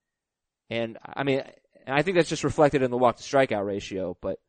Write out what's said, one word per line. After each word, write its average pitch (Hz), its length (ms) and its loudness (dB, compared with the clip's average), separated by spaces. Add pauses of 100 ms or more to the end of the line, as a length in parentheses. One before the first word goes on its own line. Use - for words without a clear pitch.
(720)
And, 117 320 -6
I - 200 -8
mean, 135 180 0 (440)
and 131 100 -2
I 147 60 2
think 175 160 0
that's 160 120 4
just 160 140 -6
reflected 143 380 4
in 127 100 0
the 123 60 0
walk-to-strikeout 123 680 2
ratio. 95 560 -6
But - 280 -6